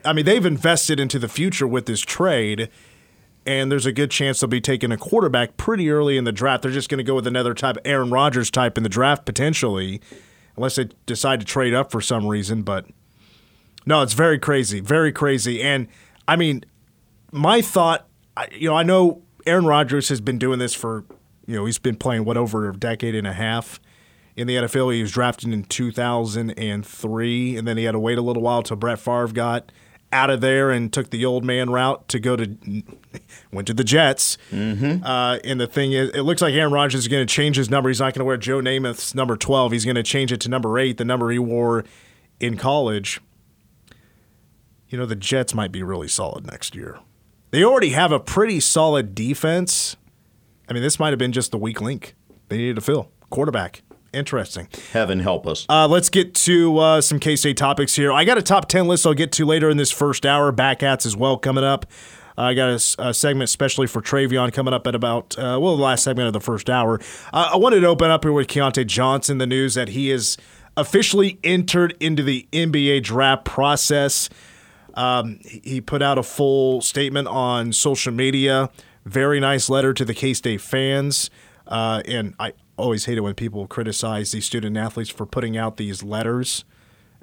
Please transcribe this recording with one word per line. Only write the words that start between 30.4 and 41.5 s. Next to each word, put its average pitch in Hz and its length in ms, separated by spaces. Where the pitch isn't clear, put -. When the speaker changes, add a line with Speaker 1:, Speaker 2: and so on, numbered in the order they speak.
Speaker 1:
there 135 300
and 120 220
took 127 160
the 117 160
old 123 180
man 127 280
route 127 360
to 123 120
go 123 160
to, 110 200
<laughs> - 400
went 98 160
to 113 60
the 120 100
Jets. 135 540
Speaker 2:
Mm-hmm. 110 520
Speaker 1:
Uh, 123 400
and 131 160
the 120 80
thing 139 240
is, 135 200
it 143 100
looks 160 200
like 156 120
Aaron 151 180
Rodgers 143 300
is 117 80
gonna 135 160
change 147 320
his 127 120
number. 131 200
He's 123 100
not 131 140
gonna 135 120
wear 131 120
Joe 127 240
Namath's 127 520
number 127 220
twelve. 127 380
He's 117 120
gonna 120 180
change 131 280
it 120 100
to - 80
number 120 300
eight, 131 180
the 120 80
number 120 260
he 120 80
wore 117 440